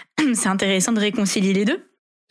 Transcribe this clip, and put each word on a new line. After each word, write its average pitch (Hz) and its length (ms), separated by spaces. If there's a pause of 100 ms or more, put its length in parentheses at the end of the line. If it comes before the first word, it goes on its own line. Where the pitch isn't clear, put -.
(180)
<clears throat> 285 160
c'est 226 140
intéressant 196 460
de 214 80
réconcilier 202 500
les 196 140
deux. 311 160 (500)